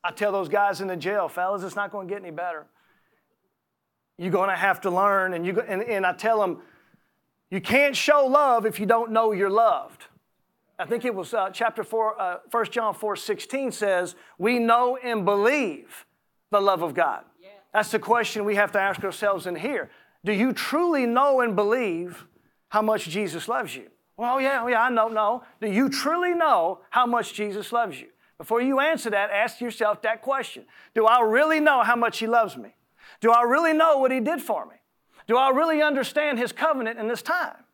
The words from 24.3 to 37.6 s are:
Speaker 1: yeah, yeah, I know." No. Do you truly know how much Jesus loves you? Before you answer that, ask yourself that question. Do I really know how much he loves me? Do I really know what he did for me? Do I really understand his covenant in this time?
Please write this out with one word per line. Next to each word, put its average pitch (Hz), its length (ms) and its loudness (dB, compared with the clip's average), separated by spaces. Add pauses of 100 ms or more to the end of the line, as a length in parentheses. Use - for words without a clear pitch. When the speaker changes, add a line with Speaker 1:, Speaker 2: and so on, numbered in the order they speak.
Speaker 1:
yeah, 262 280 -2
yeah, 233 160 2
I 254 60 2
know." 226 200 2
No. 220 340 -2 (160)
Do 214 100 -4
you 247 200 2
truly 339 440 0
know 220 460 2 (100)
how 247 160 2
much 240 280 -2
Jesus 208 400 -6
loves 208 260 -2
you? 127 80 -20 (320)
Before 233 220 -2
you 269 180 2
answer 294 300 0
that, 202 220 0
ask 214 280 -2
yourself 214 440 -2
that 220 180 -4
question. 262 440 -6 (280)
Do 220 120 2
I 240 160 8
really 285 380 4
know 285 240 4
how 233 140 2
much 233 220 -2
he 226 60 -4
loves 226 300 2
me? 113 180 -18 (460)
Do 226 120 4
I 233 100 6
really 302 320 4
know 311 240 4
what 262 140 2
he 262 100 0
did 285 200 -2
for 160 240 -6
me? 76 100 -20 (520)
Do 226 80 2
I 269 140 4
really 302 320 2
understand 285 580 0
his 240 140 -4
covenant 262 460 -2
in 214 100 -4
this 240 120 -4
time? 320 520 -6